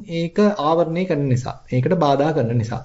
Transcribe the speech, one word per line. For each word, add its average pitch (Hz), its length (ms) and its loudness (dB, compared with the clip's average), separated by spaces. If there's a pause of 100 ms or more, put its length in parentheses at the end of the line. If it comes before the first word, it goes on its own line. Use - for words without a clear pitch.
ඒක 165 280 -4 (200)
ආවරණය 165 480 0
කරන 156 200 -2
නිසා. - 300 -2 (100)
ඒකට 131 300 0
බාධා 143 380 2
කරන 117 200 0
නිසා. 117 320 -2